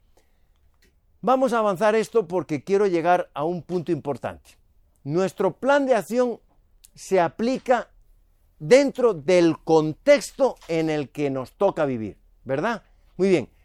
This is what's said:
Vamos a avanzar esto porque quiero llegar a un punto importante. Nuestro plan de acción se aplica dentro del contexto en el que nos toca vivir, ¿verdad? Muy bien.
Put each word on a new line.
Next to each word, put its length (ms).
Vamos 320
a 60
avanzar 360
esto 320
porque 360
quiero 240
llegar 460
a 100
un 200
punto 280
importante. 640
Nuestro 520
plan 300
de 100
acción 440
se 280
aplica 680
dentro 540
del 500
contexto 920
en 220
el 200
que 200
nos 240
toca 320
vivir, 320
¿verdad? 400
Muy 140
bien. 200